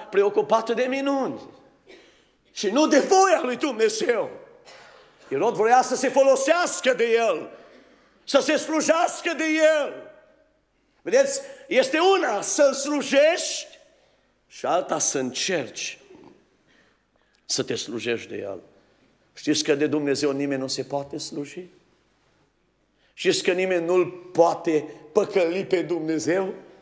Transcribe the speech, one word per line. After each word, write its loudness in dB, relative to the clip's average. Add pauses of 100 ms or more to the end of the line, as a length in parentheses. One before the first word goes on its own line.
preocupat 0
de 0
minuni -4 (1080)
și -4
nu 4
de 4
voia 4
lui -4
Dumnezeu. -2 (1000)
Irod -2
vroia 4
să -2
se 0
folosească 2
de 0
el, 0 (720)
să 2
se 2
slujească 0
de -2
el. 0 (920)
Vedeți, 0 (260)
este 2
una 2
să-l 2
slujești 0 (760)
și -12
alta -2
să -2
încerci -6 (1500)
să -2
te -6
slujești -6
de -12
el. -10 (760)
Știți -2
că 0
de 0
Dumnezeu -2
nimeni -4
nu -6
se -6
poate -8
sluji? -12 (1500)
Știți -2
că 0
nimeni 0
nu-L 2 (280)
poate 2 (160)
păcăli 0
pe 0
Dumnezeu -2 (280)